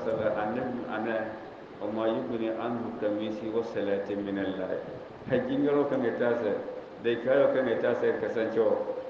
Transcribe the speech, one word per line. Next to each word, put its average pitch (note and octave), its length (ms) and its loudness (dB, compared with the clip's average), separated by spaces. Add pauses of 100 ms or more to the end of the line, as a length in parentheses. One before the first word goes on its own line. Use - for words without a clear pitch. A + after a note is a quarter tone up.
sallar G#2+ 320 0
annabi A2+ 480 -2
ana A2 560 -2 (340)
وما A2 320 0
يغني A#2 480 0
عنه A#2 480 -4
قميصي G#2+ 480 -2
وصلاتي G2+ 640 0
من G2 160 -2
الله. F#2+ 380 -2 (580)
Har B2+ 160 2
jingaro C#3+ 480 2
kan C3 80 2
ya A#2 160 0
tasa, A#2 400 2 (480)
dai A#2+ 160 2
kayo C3+ 320 6
kan B2+ 160 2
ya A2 80 2
tasa A#2 320 2
ya A2 80 4
kasance A2 400 0
wa, G#2+ 240 4 (300)